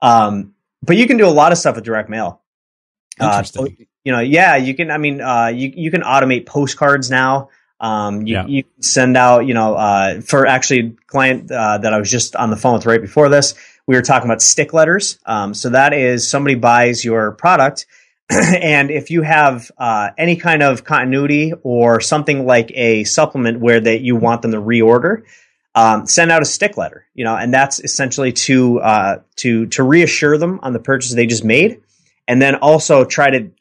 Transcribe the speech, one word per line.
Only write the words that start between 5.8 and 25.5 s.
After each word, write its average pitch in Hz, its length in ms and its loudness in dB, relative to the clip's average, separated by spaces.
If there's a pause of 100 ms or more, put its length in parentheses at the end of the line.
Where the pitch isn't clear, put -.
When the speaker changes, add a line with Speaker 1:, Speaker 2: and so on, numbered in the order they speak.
Speaker 1:
can 175 120 -2
automate 131 440 0
postcards 139 640 -2
now. 131 400 0 (300)
Um, 107 460 -6
you, 110 80 -4
Speaker 2:
Yeah. 92 120 -4
Speaker 1:
you 139 180 -4 (160)
send 127 360 2
out, 123 300 4
you 127 80 -2
know, 110 200 0
uh, 98 480 -2
for 135 240 0
actually 131 340 0
a 113 100 -4 (160)
client, 131 460 -2
uh, 107 260 -2
that 107 140 -2
I 107 60 0
was 101 120 -4
just - 240 -4
on 113 160 -4
the 107 60 -4
phone 120 180 0
with 110 120 -4
right 113 140 2
before 143 280 2
this, 139 260 2 (320)
we 131 80 2
were 123 80 2
talking 123 260 0
about 113 140 0
stick - 300 0
letters. 160 540 0
Um, 104 280 -6
so 123 160 -8
that 139 220 2
is 127 360 0
somebody 139 280 -2
buys 120 480 2
your 113 280 -2
product, 143 540 0 (220)
<clears throat> - 220 -16
and 160 600 0
if 151 200 -6
you 165 120 0
have, 147 540 0
uh, 110 400 -2
any 170 200 0
kind 165 260 0
of 135 220 0
continuity 143 680 -2 (100)
or 117 380 2
something 147 460 -2
like 120 280 2
a 113 300 0
supplement 120 560 -2
where 117 200 2
that 113 220 0
you 123 140 0
want 117 260 -2
them 113 100 -4
to 107 80 -4
reorder, 117 640 2 (500)